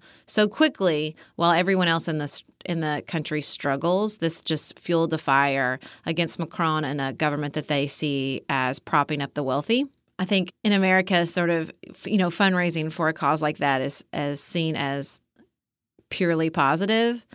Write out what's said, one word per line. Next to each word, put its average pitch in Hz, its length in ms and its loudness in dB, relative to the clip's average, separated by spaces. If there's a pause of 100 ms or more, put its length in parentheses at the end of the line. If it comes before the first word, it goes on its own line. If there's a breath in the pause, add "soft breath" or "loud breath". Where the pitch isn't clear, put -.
(260 soft breath)
so 214 220 2
quickly 170 680 2 (200 loud breath)
while 170 160 4
everyone 180 360 2
else 165 200 0
in 156 100 -2
the 147 60 -2
s-, - 180 -4 (240)
in 170 140 -2
the 151 260 -2
country 151 380 -4
struggles. 175 760 0
This 165 240 -2
just - 380 -4
fueled 165 320 0
the 156 80 0
fire 135 600 2 (280 loud breath)
against 165 320 -2
Macron 156 440 -2
and 143 160 -4
a 135 140 -4
government 147 400 -2
that 147 140 -6
they 143 180 0
see 139 640 -2
as 131 300 0
propping 143 420 0
up 139 140 -8
the 147 80 -2
wealthy. 147 420 0 (320)
I 180 80 -2
think 190 260 2 (120)
in 214 80 2
America, 185 560 4
sort 170 240 0
of, 165 200 -2 (160)
f-, - 200 -12
you 202 100 2
know, 185 120 2
fundraising 175 600 0
for 156 160 -2
a 160 60 0
cause 156 300 0
like 151 160 -2
that 135 220 2
is, 139 220 -6 (100)
is 143 280 -4
seen 160 340 -2
as 139 460 -6 (880)
purely 165 400 2
positive. 196 720 2 (120)